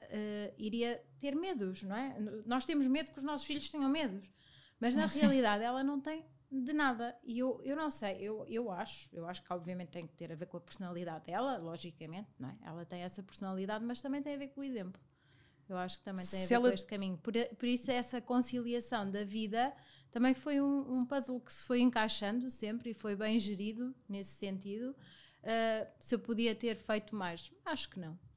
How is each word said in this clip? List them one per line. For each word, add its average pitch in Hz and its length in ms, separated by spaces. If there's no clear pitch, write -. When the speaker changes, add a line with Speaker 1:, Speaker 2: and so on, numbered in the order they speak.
Speaker 1:
eh, 208 540
iria 233 460
ter 277 160
medos, 214 480
não 196 140
é? 269 200
N-, 208 280
nós 247 180
temos 285 240
medo 302 240
que - 60
os 269 80
nossos 294 200
filhos 294 240
tenham 277 200
medos, 262 420
mas 247 160
na 311 80
Speaker 2:
Ah, 311 60
sim. 285 100
Speaker 1:
realidade 247 460
ela 254 180
não 285 160
tem 311 240
de 269 220
nada. 247 500
E 233 160
eu, 254 240
eu 277 120
não 302 160
sei, 196 300
eu, 214 260
eu 226 240
acho, 185 420
eu 165 140
acho 180 160
que - 100
obviamente 180 360
tem 170 180
que - 80
ter 165 160
a 165 40
ver 165 120
com 175 100
a 170 40
personalidade 175 640
dela, 233 320
logicamente, 165 720
não 131 100
é? - 140
Ela 170 220
tem 180 160
essa 185 200
personalidade, 196 640
mas 240 160
também 277 220
tem 285 100
a 285 40
ver 277 100
com 277 140
o - 20
exemplo. 208 360
Eu 185 100
acho 180 220
que - 60
também 185 200
tem 190 140
a 185 40
Speaker 2:
Se 185 60
Speaker 1:
ver 240 60
Speaker 2:
ela 247 140
Speaker 1:
com - 40
este - 140
caminho. 190 320
Por, 220 140
por 247 80
isso 247 240
essa 247 280
conciliação 240 920
da 202 120
vida 220 480
também 254 240
foi 277 260
um, 277 320
um 247 40
puzzle 262 340
que - 140
se - 140
foi 247 140
encaixando 233 680
sempre 233 400
e 220 60
foi 208 200
bem 214 220
gerido 214 560
nesse 196 240
sentido. 202 640
Ah, 226 440
se - 160
eu 208 40
podia 226 360
ter 220 220
feito 214 380
mais? 175 380
Acho 311 280
que 190 80
não. 165 180